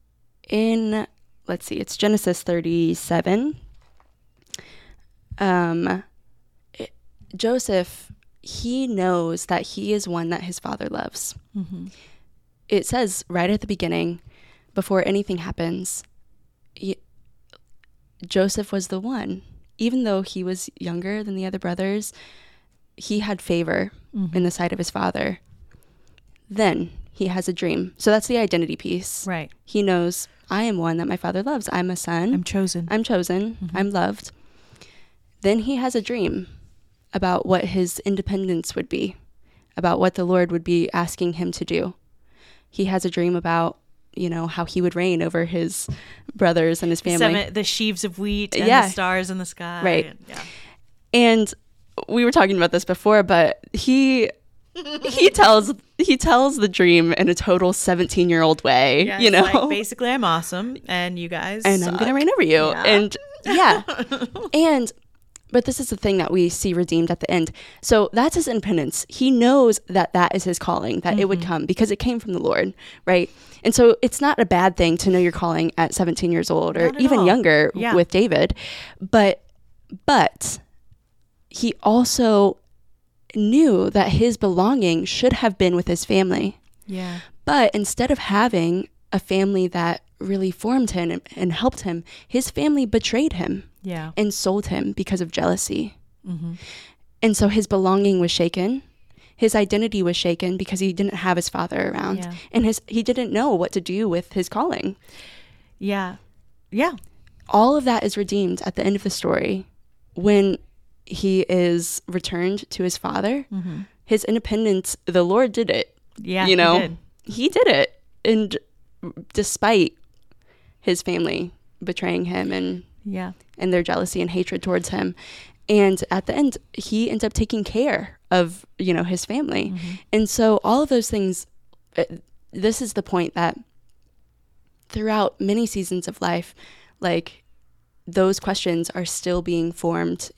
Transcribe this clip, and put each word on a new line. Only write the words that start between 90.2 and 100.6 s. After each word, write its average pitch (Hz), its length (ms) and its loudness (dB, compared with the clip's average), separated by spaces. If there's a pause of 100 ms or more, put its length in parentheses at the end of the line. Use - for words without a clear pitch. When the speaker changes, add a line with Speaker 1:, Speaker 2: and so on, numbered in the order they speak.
Speaker 1:
formed 233 400 0
him 170 200 -2
and, 180 100 -6 (140)
and 180 180 0
helped 233 280 -2
him, 170 220 -6 (240)
his 254 240 -2
family 285 340 0
betrayed 226 480 0
him - 360 -6 (120)
Speaker 2:
Yeah. 165 360 -10
Speaker 1:
and 208 160 0
sold 202 340 -2
him - 240 -4
because 190 300 -4
of 165 100 -6
jealousy. 190 640 -2 (320)
Speaker 2:
Mm-hmm. 170 260 -8 (680)
Speaker 1:
And 220 160 4
so 208 100 4
his 208 200 2
belonging 190 520 2
was 175 120 2
shaken. 185 520 -2 (520)
His 226 200 2
identity 208 480 0
was 175 140 0
shaken 180 400 -2
because 185 220 -6